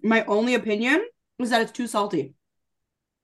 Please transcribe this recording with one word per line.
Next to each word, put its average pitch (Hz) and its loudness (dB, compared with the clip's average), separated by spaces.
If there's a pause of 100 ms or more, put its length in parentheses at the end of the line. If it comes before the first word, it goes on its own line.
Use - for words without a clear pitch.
my 220 2
only 226 2
opinion 240 0 (320)
is 247 -4
that 226 4
it's 226 -4
too 240 -6
salty. 202 -2 (880)